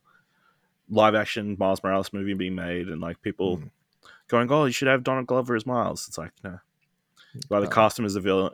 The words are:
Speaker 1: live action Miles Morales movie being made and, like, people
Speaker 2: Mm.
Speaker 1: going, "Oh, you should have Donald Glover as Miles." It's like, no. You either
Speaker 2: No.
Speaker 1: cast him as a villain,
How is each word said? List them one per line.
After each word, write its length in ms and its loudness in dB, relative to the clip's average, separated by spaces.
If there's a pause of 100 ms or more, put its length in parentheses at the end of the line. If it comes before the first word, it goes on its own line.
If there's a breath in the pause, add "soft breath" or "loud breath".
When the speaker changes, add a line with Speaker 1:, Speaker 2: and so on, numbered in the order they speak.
(880)
Speaker 1:
live 280 6
action 420 -2
Miles 240 0
Morales 300 0
movie 220 -4
being 200 -4
made 320 -6
and, 140 -8
like, 200 -8
people 380 -2
Speaker 2:
Mm. 120 -14 (580 soft breath)
Speaker 1:
going, 240 2
"Oh, 140 4
you 60 0
should 140 -2
have 160 4
Donald 240 -2
Glover 300 0
as 100 -4
Miles." 400 -2
It's 120 -16
like, 120 -10 (140)
no. 160 -14 (760 loud breath)
You 220 -2
either 80 2
Speaker 2:
No. 60 -2
Speaker 1:
cast 280 4
him 60 -2
as 100 -2
a 60 -4
villain, 340 2